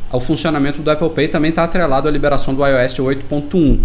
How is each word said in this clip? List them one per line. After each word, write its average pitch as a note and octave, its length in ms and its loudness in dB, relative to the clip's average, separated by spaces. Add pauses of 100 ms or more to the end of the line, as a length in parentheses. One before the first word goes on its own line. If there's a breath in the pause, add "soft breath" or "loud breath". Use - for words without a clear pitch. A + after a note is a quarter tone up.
(120)
o B2+ 80 -2
funcionamento D3 640 -2
do D3+ 80 0
Apple D3+ 200 0
Pay D#3 180 -2
também D3+ 220 0
tá E3 140 0
atrelado D3+ 420 0
à D3+ 40 2
liberação C#3 440 2
do C#3 100 0
I C#3 100 2
O - 20 2
S C3 260 0
oito C3+ 220 -2
ponto D3 320 -4
um. C3 280 4